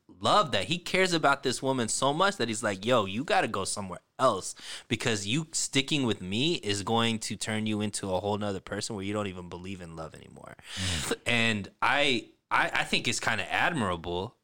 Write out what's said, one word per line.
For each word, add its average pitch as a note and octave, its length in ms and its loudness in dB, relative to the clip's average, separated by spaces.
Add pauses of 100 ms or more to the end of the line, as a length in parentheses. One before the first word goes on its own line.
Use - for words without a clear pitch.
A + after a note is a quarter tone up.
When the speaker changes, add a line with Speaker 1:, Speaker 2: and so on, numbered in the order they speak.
(200)
Speaker 1:
love D3 320 4
that G2 140 0
he D#3+ 120 0
cares F#3 360 2
about C#3+ 300 4
this B2 200 0
woman C3 240 0
so C#3 260 2
much F#3+ 240 2
that D3+ 100 0
he's A2 140 -4
like, G2+ 240 -2
"Yo, A#2 200 4
you G2 180 -4
gotta F3+ 240 2
go G#2+ 160 -4
somewhere F#2+ 380 -6 (180)
else, A2+ 340 2 (340)
because A2 380 0
you D3 280 0
sticking C3+ 520 0
with G#2 160 0
me A#2+ 340 0
is G2+ 280 -2
going A2+ 360 2
to - 160 -6
turn A2 300 -2
you G#2+ 160 0
into G2+ 300 -2
a F#2 80 2
whole G2+ 180 0
nother G2+ 220 -4
person G#2 360 -6
where G2 100 -6
you G#2 80 -4
don't G#2 140 -2
even F2+ 220 -10
believe F2+ 320 -10
in E2 140 -12
love D#2+ 180 -10
anymore." C2+ 420 -18 (200)
Speaker 2:
Mm. F2+ 380 -2 (120)
Speaker 1:
And A2+ 440 2 (120)
I, C3 440 4 (260)
I, C#3+ 220 2
I D3 100 0
think F3 240 -2
it's A#2+ 120 0
kinda G#2+ 320 0
admirable F#2+ 920 0